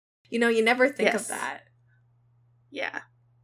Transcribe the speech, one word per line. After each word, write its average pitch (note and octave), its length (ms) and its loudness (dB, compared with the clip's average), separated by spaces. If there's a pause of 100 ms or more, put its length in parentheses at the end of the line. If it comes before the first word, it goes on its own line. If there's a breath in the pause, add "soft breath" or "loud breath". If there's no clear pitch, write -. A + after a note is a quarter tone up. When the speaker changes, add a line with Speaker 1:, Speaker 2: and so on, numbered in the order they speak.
(300)
Speaker 1:
You A#3 100 -4
know, A#3 100 2
you A3+ 140 2
never B3 260 4
think C#4 240 0
Speaker 2:
Yes. G#3+ 100 -2
Speaker 1:
of - 40 -10
that. - 340 -8 (1120)
Speaker 2:
Yeah. - 300 -8 (420)